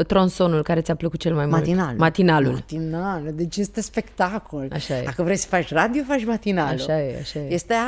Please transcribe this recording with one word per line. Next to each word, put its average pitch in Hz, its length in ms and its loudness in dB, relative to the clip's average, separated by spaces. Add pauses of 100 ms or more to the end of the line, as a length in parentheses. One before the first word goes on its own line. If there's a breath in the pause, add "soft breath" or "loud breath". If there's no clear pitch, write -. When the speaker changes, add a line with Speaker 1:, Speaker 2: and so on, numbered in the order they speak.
Speaker 1:
tronsonul 180 560 4
care 165 180 0
ți-a 160 140 0
plăcut 165 260 -4
cel 165 140 0
mai 147 120 0
mult? 156 120 2
Speaker 2:
Matinalul. 156 400 0
Speaker 1:
Matinalul. 160 540 4
Speaker 2:
Matinalul. 160 840 -6
Deci 165 220 -4
este 202 240 -4
spectacol. 180 920 -4
Speaker 1:
Așa 147 260 -4
e. 123 60 -4
Speaker 2:
Dacă 135 180 -2
vrei 185 140 2
să - 100 -4
faci - 260 -2
radio, 233 340 2
faci 262 180 0
matinalul. 190 560 0
Speaker 1:
Așa 156 220 0
e, 123 180 -4
așa - 180 -10
e. 147 140 -6
Speaker 2:
Este 175 220 -2 (140)